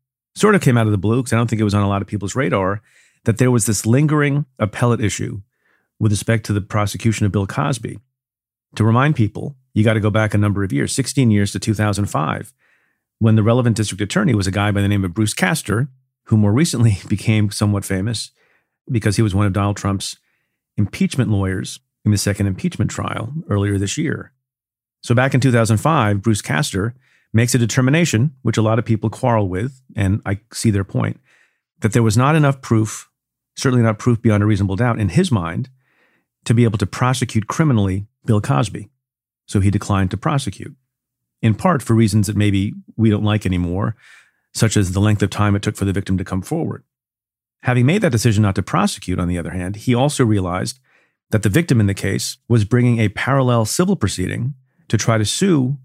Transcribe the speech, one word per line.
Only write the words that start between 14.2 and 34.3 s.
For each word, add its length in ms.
was 120
a 60
guy 180
by 120
the 60
name 160
of 100
Bruce 180
Castor, 560
who 120
more 160
recently 520
<laughs> 40
became 420
somewhat 360
famous 460
because 260
he 60
was 120
one 120
of 80
Donald 240
Trump's 400
impeachment 540
lawyers 500
in 60
the 80
second 280
impeachment 440
trial 420
earlier 300
this 180
year. 360
So 120
back 200
in 60
two 120
thousand 260
five, 440
Bruce 200
Castor 520
makes 220
a 40
determination, 760
which 140
a 60
lot 160
of 60
people 260
quarrel 380
with, 340
and 300
I 160
see 180
their 140
point, 360
that 120
there 100
was 140
not 200
enough 260
proof, 480
certainly 260
not 160
proof 240
beyond 200